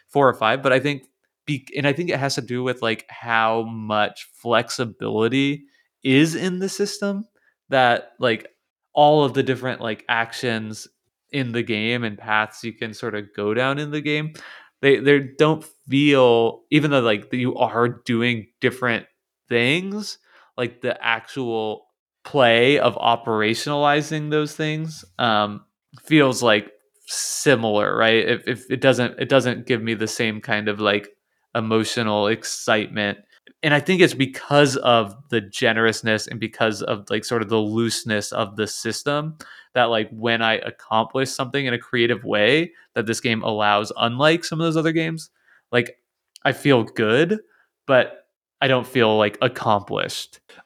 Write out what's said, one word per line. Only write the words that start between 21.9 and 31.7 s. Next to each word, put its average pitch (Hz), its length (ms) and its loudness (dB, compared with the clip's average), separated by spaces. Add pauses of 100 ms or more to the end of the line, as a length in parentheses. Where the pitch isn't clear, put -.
play 123 540 4
of 117 180 0
operationalizing 147 1300 0
those 151 260 -4
things, 156 480 -6 (140)
um, 104 480 -2 (380)
feels, 131 400 4
like, 110 280 4 (360)
similar, 110 920 0
right? 113 300 4
If, 117 200 -2
if 120 240 -6
it 127 100 -4
doesn't, 123 380 2
it 110 100 -4
doesn't 123 360 2
give 120 160 -2
me 113 140 -4
the 110 120 -4
same 110 320 -4
kind 107 300 -4
of, 101 100 -4
like, 104 300 0 (460)
emotional 110 720 0